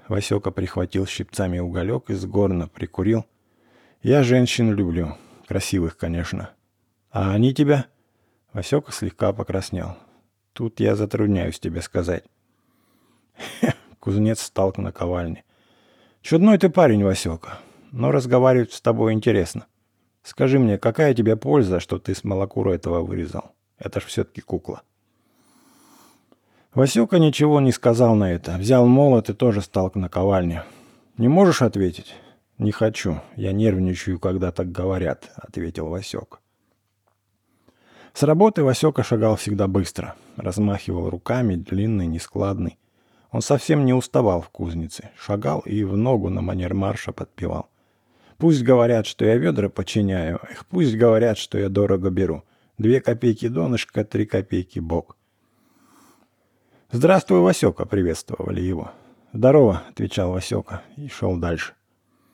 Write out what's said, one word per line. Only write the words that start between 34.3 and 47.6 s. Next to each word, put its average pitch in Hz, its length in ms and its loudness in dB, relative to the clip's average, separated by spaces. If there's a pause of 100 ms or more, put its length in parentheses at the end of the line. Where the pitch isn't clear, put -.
так 90 200 -6
говорят», 90 640 -4
ответил 82 520 -10
Васёк. - 520 -12 (1700)
С - 100 -10
работы 165 400 4
Васёка 135 400 2
шагал 110 320 2
всегда 101 320 -2
быстро, 95 480 -4 (220)
размахивал 95 760 -4
руками, 117 460 -2
длинный, 98 500 -2
нескладный. 98 720 -6 (540)
Он 113 100 -4
совсем 143 420 0
не 127 80 4
уставал 123 480 2
в - 100 -12
кузнице, 82 640 -10
шагал 139 500 -4
и 104 160 -2
в 98 140 -2
ногу 107 320 0
на 90 140 -4
манер 90 320 -4
марша 98 360 -4
подпевал. - 580 -8 (720)